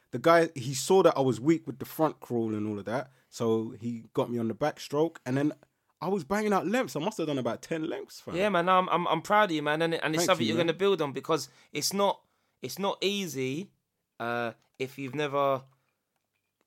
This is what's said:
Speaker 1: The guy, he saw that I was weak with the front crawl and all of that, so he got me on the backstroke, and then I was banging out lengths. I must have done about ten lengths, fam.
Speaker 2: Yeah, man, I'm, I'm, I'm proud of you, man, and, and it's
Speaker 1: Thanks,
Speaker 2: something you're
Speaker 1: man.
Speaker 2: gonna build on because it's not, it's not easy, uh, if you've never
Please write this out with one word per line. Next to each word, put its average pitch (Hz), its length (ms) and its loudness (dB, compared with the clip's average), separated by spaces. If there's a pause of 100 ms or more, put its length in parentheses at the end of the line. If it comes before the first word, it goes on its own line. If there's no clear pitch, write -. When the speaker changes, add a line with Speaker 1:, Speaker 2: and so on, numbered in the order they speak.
(120)
Speaker 1:
The 123 80 -6
guy, 165 360 6
he 131 180 -6
saw 185 300 4
that 160 120 6
I 139 60 2
was 127 180 2
weak 156 280 2
with 135 120 -10
the 110 60 -8
front - 340 -2
crawl 113 360 -2
and 104 120 -4
all 107 120 -4
of 95 60 -12
that, 120 260 -4 (180)
so 113 500 0
he 117 240 -8 (100)
got 127 180 0
me 120 80 -2
on 117 80 0
the 107 80 -2
backstroke, 151 640 -2 (100)
and 127 100 0
then 147 160 2 (480)
I 151 80 -4
was 196 140 -2
banging 208 300 0
out 180 140 2
lengths. 214 280 -2
I 156 40 -2
must 185 200 -4
have 165 80 -2
done 143 100 -2
about 117 240 -4
ten 160 260 -4
lengths, - 320 -10
fam. - 160 -12
Speaker 2:
Yeah, 196 140 0
man, 175 180 2
I'm, 185 220 4
I'm, 170 180 2
I'm 156 140 0
proud 208 300 2
of 160 40 0
you, 151 60 -2
man, 151 220 0
and, 165 100 0
and 156 220 -2
it's 165 60 2
Speaker 1:
Thanks, 175 40 0
Speaker 2:
something 170 220 2
you're 160 100 0
Speaker 1:
man. 170 100 2
Speaker 2:
gonna 160 100 -2
build 190 260 2
on 143 100 -2
because 135 360 -2 (220)
it's 147 220 -2
not, 196 260 2 (440)
it's 131 160 -8
not 196 220 -2
easy, 170 680 -4 (500)
uh, 120 320 -2 (280)
if 131 180 -8
you've 135 180 -8
never 139 460 0 (1040)